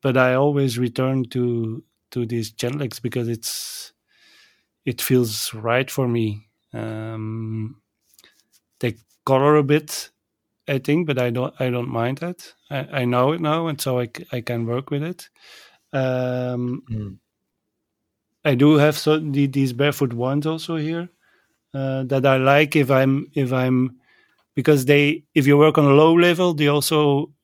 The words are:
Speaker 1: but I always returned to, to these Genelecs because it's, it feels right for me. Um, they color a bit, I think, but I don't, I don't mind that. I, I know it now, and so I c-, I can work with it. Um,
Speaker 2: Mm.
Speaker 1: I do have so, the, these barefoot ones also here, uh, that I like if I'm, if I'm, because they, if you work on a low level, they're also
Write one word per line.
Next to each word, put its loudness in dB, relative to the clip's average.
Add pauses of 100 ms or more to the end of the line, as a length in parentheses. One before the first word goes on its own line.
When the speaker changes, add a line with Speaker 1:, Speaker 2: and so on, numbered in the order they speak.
Speaker 1:
but 0
I 4
always 0
returned -2
to, -4 (280)
to -6
these -6
Genelecs -8
because -6
it's, -10 (920)
it -6
feels 0
right -2
for -2
me. -2 (260)
Um, -10 (960)
they -4 (280)
color 4
a 2
bit, -2 (580)
I -2
think, 0
but -2
I 0
don't, -4
I -2
don't -4
mind -4
that. -12 (180)
I, -6
I -2
know 2
it -4
now, -2
and -6
so -2
I -2
c-, -16
I -8
can -6
work -6
with -4
it. -12 (600)
Um, -4
Speaker 2:
Mm. -10 (1300)
Speaker 1:
I 2
do 6
have 4
so, 0
the, -2
these -2
barefoot -2
ones -2
also -6
here, -6 (680)
uh, -4
that 0
I 4
like 4
if 2
I'm, 2
if -2
I'm, 0 (580)
because 2
they, 2 (100)
if 4
you 6
work 6
on 4
a 6
low 8
level, 4
they're 2
also 0 (120)